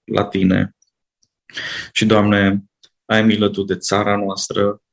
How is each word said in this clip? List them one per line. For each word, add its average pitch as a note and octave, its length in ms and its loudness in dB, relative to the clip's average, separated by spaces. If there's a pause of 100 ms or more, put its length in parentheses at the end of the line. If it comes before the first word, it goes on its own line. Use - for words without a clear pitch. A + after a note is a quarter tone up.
la G2+ 200 -2
Tine. F#2+ 520 0 (1160)
Și, - 140 0
Doamne, G2+ 580 2 (400)
ai A2 200 2
milă G#2 240 2
Tu G2+ 140 -4
de F#2+ 140 -2
țara G2+ 400 -2
noastră G2+ 680 -4 (100)